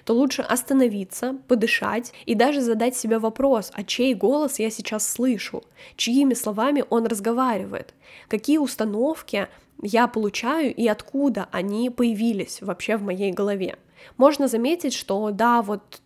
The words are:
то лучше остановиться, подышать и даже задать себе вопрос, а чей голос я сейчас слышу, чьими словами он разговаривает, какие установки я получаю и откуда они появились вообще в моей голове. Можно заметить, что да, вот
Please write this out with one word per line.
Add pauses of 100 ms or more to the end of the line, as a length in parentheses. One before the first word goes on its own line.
то
лучше
остановиться, (120)
подышать (100)
и
даже
задать
себе
вопрос,
а
чей
голос
я
сейчас
слышу, (320)
чьими
словами
он
разговаривает, (360)
какие
установки (340)
я
получаю
и
откуда
они
появились
вообще
в
моей
голове. (400)
Можно
заметить,
что
да,
вот